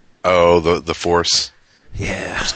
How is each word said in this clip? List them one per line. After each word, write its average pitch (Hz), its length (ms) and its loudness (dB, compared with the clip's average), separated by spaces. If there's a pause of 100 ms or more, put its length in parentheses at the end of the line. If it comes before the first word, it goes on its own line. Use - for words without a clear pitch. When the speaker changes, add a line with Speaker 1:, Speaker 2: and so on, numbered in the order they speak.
(240)
Speaker 1:
Oh, 87 360 4
the, 82 200 2
the 80 140 -6
Force. - 580 -2 (440)
Speaker 2:
Yeah. 90 480 -8 (120)